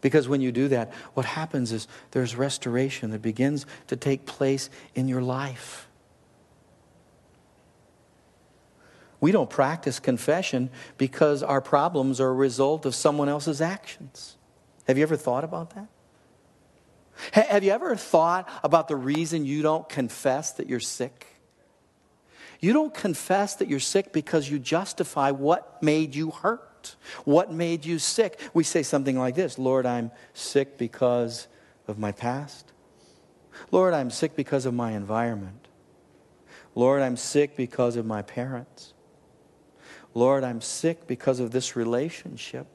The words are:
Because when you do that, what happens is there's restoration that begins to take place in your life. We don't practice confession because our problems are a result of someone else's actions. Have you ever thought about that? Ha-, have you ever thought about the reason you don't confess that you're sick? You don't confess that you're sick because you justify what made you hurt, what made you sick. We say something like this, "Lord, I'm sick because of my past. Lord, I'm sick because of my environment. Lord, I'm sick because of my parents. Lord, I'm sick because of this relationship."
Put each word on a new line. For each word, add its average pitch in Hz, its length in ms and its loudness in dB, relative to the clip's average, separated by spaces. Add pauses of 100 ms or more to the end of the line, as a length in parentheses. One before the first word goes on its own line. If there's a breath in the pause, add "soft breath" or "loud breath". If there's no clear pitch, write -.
Because 139 260 4
when 139 140 0
you 127 100 0
do 127 180 2
that, 120 240 0 (200 loud breath)
what 131 120 -2
happens 151 460 -4
is 113 160 -6 (240 loud breath)
there's 123 240 -2
restoration 131 760 -2
that 107 100 -6
begins 127 440 0 (220 loud breath)
to - 80 -4
take 135 300 -2
place 135 440 -2 (240 loud breath)
in 127 140 0
your 127 140 0
life. 127 640 -6 (3250 soft breath)
We 151 120 6
don't 170 180 4
practice 143 500 0
confession 131 680 0 (280 loud breath)
because 139 460 2
our 135 180 0
problems 139 600 2
are 131 80 4
a 131 40 0
result 135 520 2
of 131 100 0
someone 147 320 2
else's 143 340 -2
actions. - 760 -8 (500)
Have 131 100 4
you 143 60 4
ever 156 140 0
thought 131 260 -2
about 165 280 -8
that? 208 160 -16 (1500 loud breath)
Ha-, 214 160 8
have 202 140 4
you 196 80 6
ever 254 240 0
thought 175 520 2 (160 loud breath)
about 160 240 4
the 151 80 -2
reason 151 500 -2
you 147 180 -2
don't 156 260 0
confess 135 640 -2
that - 160 -8
you're 123 100 -2
sick? - 460 -8 (1300 loud breath)
You 196 140 4
don't 311 200 2
confess 196 640 -2
that 190 120 -2
you're 139 120 -2
sick - 320 0
because 147 380 0
you 147 80 -2
justify 147 720 -2
what 139 500 0
made 151 340 2
you 156 160 -4
hurt, - 640 -6 (280 loud breath)
what 165 280 4
made 165 340 -2
you 165 140 -2
sick. - 400 0 (120)
We 165 120 4
say 160 180 2
something 135 360 0
like 127 180 0
this, 165 240 -2
"Lord, 131 260 2
I'm 120 260 -2 (220 loud breath)
sick - 420 0
because 120 720 0 (400 soft breath)
of 107 120 -8
my 104 120 -2
past. 127 600 -8 (960 loud breath)
Lord, 185 240 4
I'm 139 160 0
sick 151 260 -4
because 135 300 -2
of 123 80 -2
my 120 200 -2
environment. 104 760 -4 (1040 loud breath)
Lord, 135 300 4
I'm 123 140 -2
sick 147 380 0
because 120 400 -2
of 113 120 -4
my 107 160 -4
parents. 123 720 -10 (1200 loud breath)
Lord, 131 280 4
I'm 120 180 -6
sick - 440 -4
because 123 340 0
of 120 120 -2
this 131 240 -2
relationship." 127 1000 -4